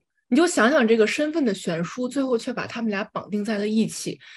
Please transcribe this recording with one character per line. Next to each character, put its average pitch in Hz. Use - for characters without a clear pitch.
你 247
就 330
想 247
想 277
这 226
个 214
身 302
份 320
的 233
悬 170
殊， 247
最 262
后 262
却 233
把 -
他 233
们 220
俩 196
绑 -
定 208
在 214
了 208
一 214
起。 -